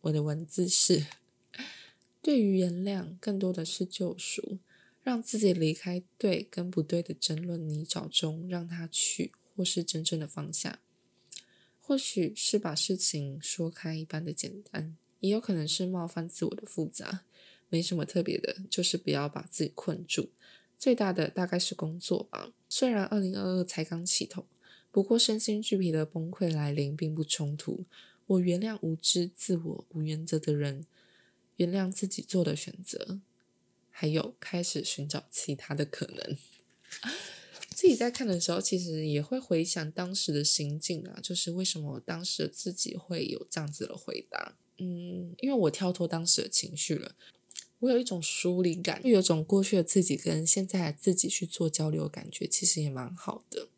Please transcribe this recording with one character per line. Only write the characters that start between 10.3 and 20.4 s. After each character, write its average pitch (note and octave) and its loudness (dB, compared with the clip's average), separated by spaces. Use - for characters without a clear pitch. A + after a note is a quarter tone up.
下。 - -4
或 C#4 0
许 G#3 0
是 - 4
把 D#3+ -2
事 - 2
情 D3 2
说 E3 -4
开 D#3+ -8
一 D#3+ -8
般 D#3+ -6
的 D3+ -8
简 G3 -2
单， D#3+ -8
也 G3 0
有 A3 2
可 G#3+ -2
能 D#3 -2
是 F3+ 2
冒 F3+ -2
犯 E3+ -6
自 - -2
我 - -2
的 - -12
复 - -2
杂， - -6
没 E3 2
什 F3 -2
么 D3+ 0
特 E3+ 0
别 - -2
的， - -4
就 - 0
是 - 2
不 - -4
要 C#3+ 0
把 D3 -8
自 - 2
己 - -4
困 - -6
住。 - -2